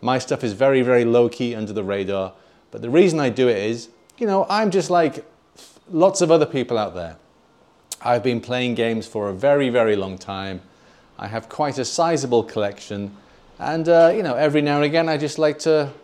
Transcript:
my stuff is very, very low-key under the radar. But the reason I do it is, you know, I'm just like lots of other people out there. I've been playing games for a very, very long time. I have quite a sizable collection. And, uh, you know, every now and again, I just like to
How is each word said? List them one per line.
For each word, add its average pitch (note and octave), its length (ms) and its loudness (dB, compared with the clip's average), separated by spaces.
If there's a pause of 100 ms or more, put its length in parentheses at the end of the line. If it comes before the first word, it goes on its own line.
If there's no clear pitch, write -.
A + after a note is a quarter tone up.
my B2+ 180 -2
stuff - 260 -6
is A2 80 -2
very, C3 300 2
very B2 220 4
low-key A#2+ 500 2
under G#2+ 180 -8
the G#2 120 -4
radar. G2 480 -4 (380)
But G#2+ 120 -14
the A#2 80 -8
reason D#3+ 300 4
I C3 100 0
do B2 180 2
it A2+ 80 2
is, A2 320 -4 (300)
you A#3+ 80 -4
know, G3 240 0
I'm G#3 200 0
just F3 200 0
like E3 340 0 (680)
lots F#3 300 2
of E3+ 100 2
other D#3+ 140 6
people B2 320 -4
out G2+ 180 -4
there. E2+ 220 -10 (840)
I've A#2+ 200 0
been A#2+ 180 -2
playing B2 340 -4
games A2+ 320 -2
for G#2 240 -4
a - 20 -6
very, C3+ 380 2
very A2+ 260 2
long F#2+ 220 -6
time. F#2+ 420 -10 (580)
I G2+ 100 -10
have A2 200 -8
quite C#3+ 300 -4
a C3 60 -2
sizable C3+ 580 0
collection. G2+ 760 -8 (420)
And, D#3+ 300 -4
uh, E3 260 8
you G#3+ 80 -2
know, D3 120 -2
every D3 260 2
now D3 160 0
and D3 80 2
again, D#3+ 240 0
I D#3 80 0
just D3 220 -6
like D3+ 220 0
to D3+ 300 2 (140)